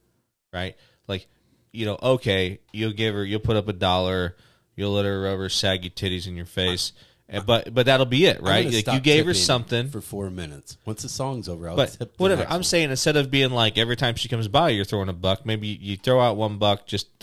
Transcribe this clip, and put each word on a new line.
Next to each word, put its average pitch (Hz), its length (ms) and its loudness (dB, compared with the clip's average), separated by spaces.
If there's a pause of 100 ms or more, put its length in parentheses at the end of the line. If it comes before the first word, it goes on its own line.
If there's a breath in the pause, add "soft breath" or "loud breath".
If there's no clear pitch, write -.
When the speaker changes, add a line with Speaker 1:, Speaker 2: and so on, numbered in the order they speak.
(520)
Speaker 1:
right? 92 220 -8 (320 soft breath)
Like, 98 220 -8 (440)
you 113 140 -4
know, 104 160 -2
okay, 98 560 2 (140)
you'll 110 200 -2
give 107 220 0
her, 101 100 -4
you'll 101 160 -2
put 110 160 0
up 104 120 -2
a 107 40 -2
dollar, 92 600 0 (400 soft breath)
you'll 101 200 -4
let 101 100 0
her 98 180 -2
rub 98 160 -2
her 95 100 -4
saggy 92 420 -2
titties 92 360 -4
in 90 80 -10
your 87 120 -10
face, 92 460 -2 (380 soft breath)
Speaker 2:
I, - 60 -6
Speaker 1:
and, 101 100 -6
but, 117 260 2
but 120 140 4
that'll 131 180 6
be 127 220 4
it, 139 120 4
Speaker 2:
I'm - 60 -8
Speaker 1:
right? 95 60 2 (140)
Speaker 2:
gonna - 20 -
Speaker 1:
Like, 120 80 -2
you 110 60 2
Speaker 2:
stop 127 240 0
Speaker 1:
gave 151 220 6
her 175 60 0
Speaker 2:
tipping 92 140 0
Speaker 1:
something 123 440 0
Speaker 2:
for 113 100 -10
four 101 280 -8
minutes. 80 560 -12
Once 123 180 -8
the 135 60 -10
song's 131 400 -6
over, 85 200 -8
I'll 175 80 -6
Speaker 1:
But 139 160 2
Speaker 2:
tip - 240 -10
the - 60 -2
Speaker 1:
whatever. 185 200 4
Speaker 2:
next - 100 -4
Speaker 1:
I'm 165 60 0
Speaker 2:
one. 180 60 -4
Speaker 1:
saying 165 260 2
instead 147 260 2
of 135 140 0
being 135 220 4
like, 113 260 2
every 117 180 2
time 120 200 0
she - 120 -6
comes 113 200 -2
by, 151 220 4
you're 101 140 2
throwing 98 240 -2
a 95 60 -4
buck. 95 320 0
Maybe 107 220 -4
you 101 280 -8
throw 127 240 4
out 120 160 2
one 107 220 -2
buck 101 280 2
just - 200 -6 (160)